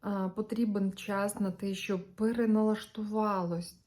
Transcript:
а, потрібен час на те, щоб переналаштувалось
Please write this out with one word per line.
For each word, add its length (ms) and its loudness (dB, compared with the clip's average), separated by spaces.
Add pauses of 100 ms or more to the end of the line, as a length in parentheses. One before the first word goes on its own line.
а, 280 -2
потрібен 640 0
час 460 -2
на 120 0
те, 220 -4
щоб 420 -4
переналаштувалось 1700 0